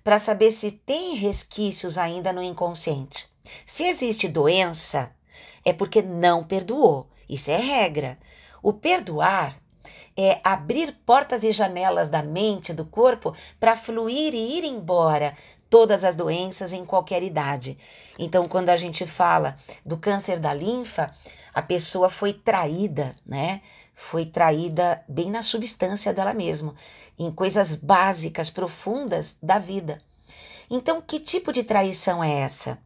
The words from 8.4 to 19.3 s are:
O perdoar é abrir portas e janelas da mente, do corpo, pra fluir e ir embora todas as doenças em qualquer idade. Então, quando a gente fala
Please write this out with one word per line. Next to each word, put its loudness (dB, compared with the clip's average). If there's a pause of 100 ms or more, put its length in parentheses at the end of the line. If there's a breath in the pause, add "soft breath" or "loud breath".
O 2
perdoar 0 (600 loud breath)
é 4
abrir 0 (100)
portas 4
e 2
janelas 0
da -2
mente, -2
do -6
corpo, 2 (280 loud breath)
pra 6
fluir -2
e -4
ir -4
embora 0 (380 loud breath)
todas 8
as 2
doenças -4
em -8
qualquer -2
idade. -4 (400 loud breath)
Então, 0
quando 0
a 6
gente -2
fala 2 (320 loud breath)